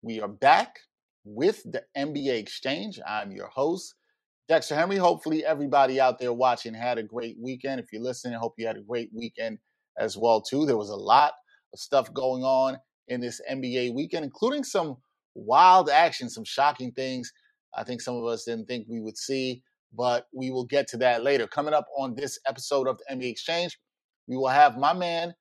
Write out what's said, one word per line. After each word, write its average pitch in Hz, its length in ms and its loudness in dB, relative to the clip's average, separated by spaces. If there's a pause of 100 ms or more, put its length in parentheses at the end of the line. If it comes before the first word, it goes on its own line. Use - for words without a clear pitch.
We 110 180 -8
are 104 80 -6
back 147 520 4 (440)
with 190 400 0
the 160 200 -8 (120)
N 147 180 -4
B 139 160 -4
A 123 80 2
Exchange. 139 680 -6
I'm 104 240 -6
your 98 160 -12
host, 160 460 -4 (560)
Dexter 156 260 2
Henry. 175 220 2
Hopefully, 165 480 2
everybody 139 560 2
out 127 160 4
there 123 160 -2
watching 120 400 0
had 117 240 -4
a 113 60 -4
great 117 360 -10
weekend. 131 400 -8
If 113 140 -14
you're 110 80 -8
listening, 123 320 -6
I 117 60 -8
hope 117 180 -6
you 117 80 -6
had 110 120 -4
a 101 40 -16
great 117 320 -6
weekend 113 460 -8 (400)
as 107 180 -4
well, 110 240 4
too. 143 240 0
There 131 120 4
was 104 120 -4
a 104 60 -6
lot 127 380 6 (380)
of - 80 -20
stuff - 320 0
going 131 320 -2
on 131 360 2 (280)
in 123 140 -6
this 123 260 -6
N 135 140 -6
B 127 160 -4
A 123 140 0
weekend, 151 340 -4
including 262 380 -2
some 160 340 -4 (380)
wild 156 540 6
action, 147 380 4
some 110 160 -12
shocking 139 480 -2
things 131 400 -6 (460)
I - 60 -6
think - 180 -8
some 123 140 -6
of 117 100 -4
us 117 180 -4
didn't 113 220 -6
think 120 240 -8
we 117 100 -8
would 107 180 -10
see, 131 440 -4 (320)
but 120 400 0
we 131 160 -6
will 127 160 -4
get 139 240 0
to 120 80 -10
that 120 260 2
later. 135 220 2
Coming 147 300 -2
up 147 100 2 (100)
on 135 200 -6
this 135 320 -8
episode 135 400 -2
of 123 100 -2
the - 140 -16
N 131 80 -8
B 123 80 -4
A - 20 -2
Exchange, 170 500 -6 (480)
we 127 80 -6
will 131 120 0
have 135 320 8
my 147 140 4
man 175 480 -4